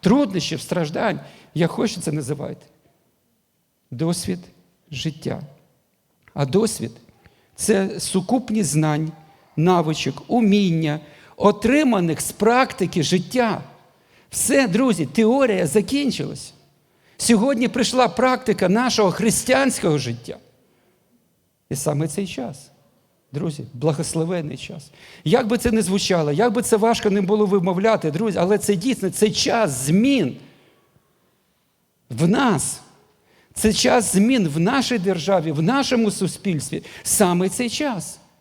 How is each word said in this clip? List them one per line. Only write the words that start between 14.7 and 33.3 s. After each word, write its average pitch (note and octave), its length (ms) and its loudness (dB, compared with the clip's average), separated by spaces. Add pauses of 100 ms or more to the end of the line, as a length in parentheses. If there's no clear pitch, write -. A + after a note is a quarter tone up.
теорія A3 600 2
закінчилась. G#3 880 -2 (680)
Сьогодні A#3 480 2
прийшла B3 400 2
практика B3 600 0
нашого G#3+ 420 2
християнського A3 880 0
життя. A#2 380 -8 (1300)
І C#3+ 60 -6
саме D3+ 320 -2
цей G3 180 -6
час. G#3+ 440 -12 (640)
Друзі, C#3+ 320 -6 (100)
благословенний D#3 840 -4
час. - 340 -16 (340)
Як A3+ 220 2
би A#3 120 0
це A#3+ 120 0
не A3 120 2
звучало, F3 500 0
як G#3+ 200 2
би A#3 100 0
це - 140 2
важко A3 340 2
не G3+ 100 2
було G#3 260 2
вимовляти, F#3+ 640 0
друзі, F#3 300 -2
але F#3+ 180 2
це G3+ 180 0
дійсно, G3 340 -2
це G#3 200 2
час A3 400 0
змін D#3+ 680 0 (1700)
в C3+ 180 0
нас. G#3+ 520 0 (760)